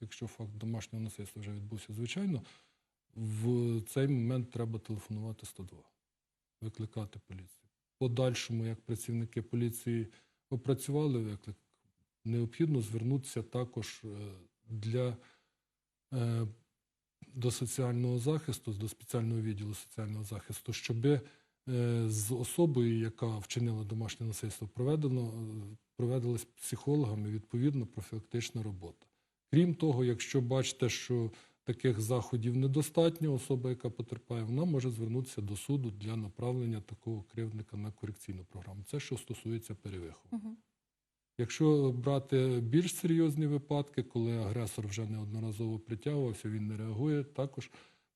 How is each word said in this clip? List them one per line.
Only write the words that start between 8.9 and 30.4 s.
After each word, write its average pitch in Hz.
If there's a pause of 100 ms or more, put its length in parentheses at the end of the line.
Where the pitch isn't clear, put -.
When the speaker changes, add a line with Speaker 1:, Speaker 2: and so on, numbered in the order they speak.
Speaker 1:
поліції 117 (440)
опрацювали 139
виклик, 104 (680)
необхідно 120
звернутися 113
також, 120
е, 110 (600)
для, 113 (1000)
е, 117 (880)
до 123
соціального 123
захисту, 139
до 104
спеціального 113
відділу 104
соціального 107
захисту, 107
щоби, 123 (480)
е, 120
з 107
особою, 123
яка 113
вчинила 113
домашнє 110
насильство, 107
проведено, 127 (400)
е, 110 (200)
проведена 120
з -
психологами 110
відповідна 120
профілактична 113
робота. 95 (460)
Крім 165
того, 127
якщо 123